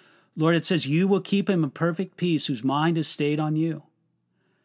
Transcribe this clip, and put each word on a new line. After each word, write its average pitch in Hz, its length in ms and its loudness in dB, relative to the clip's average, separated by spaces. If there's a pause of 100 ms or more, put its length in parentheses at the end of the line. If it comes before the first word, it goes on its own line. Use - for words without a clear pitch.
(360)
"Lord," 165 200 4
it 160 100 0
says, 170 200 0
"you 165 220 2
will 190 140 2
keep 196 260 0
him 175 160 2
in 135 60 -2
perfect 170 480 -4
peace 165 300 0
whose 120 140 -4
mind 151 360 0
is 151 100 -2
stayed 147 320 -2
on 156 160 -2
you." 156 280 -2 (800)